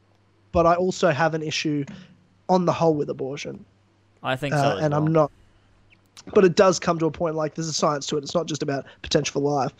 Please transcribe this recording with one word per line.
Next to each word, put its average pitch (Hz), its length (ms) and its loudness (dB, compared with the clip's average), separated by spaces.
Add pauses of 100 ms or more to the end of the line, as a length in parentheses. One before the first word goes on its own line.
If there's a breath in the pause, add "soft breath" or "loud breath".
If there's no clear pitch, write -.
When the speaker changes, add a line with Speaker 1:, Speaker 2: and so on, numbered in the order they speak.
(520)
Speaker 1:
but 170 140 4
I 170 80 6
also 180 380 2
have 156 240 0
an 160 80 -6
issue 147 420 -4 (640 loud breath)
on 180 160 2
the 156 80 2
whole 165 220 2
with 143 160 -4
abortion. 135 520 -10 (600)
Speaker 2:
I 127 120 -4
think 143 200 -4
Speaker 1:
Uh, 147 60 2 (100)
Speaker 2:
so 147 80 -2
as 156 60 -2
Speaker 1:
and 147 100 0
I'm 151 80 0
Speaker 2:
well. 160 100 2
Speaker 1:
not. 156 180 4 (1040)
But 196 120 8
it 170 100 2
does 190 240 4
come 170 200 -2
to 165 60 0
a 156 60 0
point, 160 240 -4
like, 156 200 -4
there's 165 120 -6
a 151 60 -6
science 147 340 -2
to 151 100 -4
it. 139 60 -4
It's - 120 -8
not 165 100 -2
just 160 180 -6
about 139 220 -4 (160 loud breath)
potential - 400 -2
for 143 60 0
life. 143 320 -2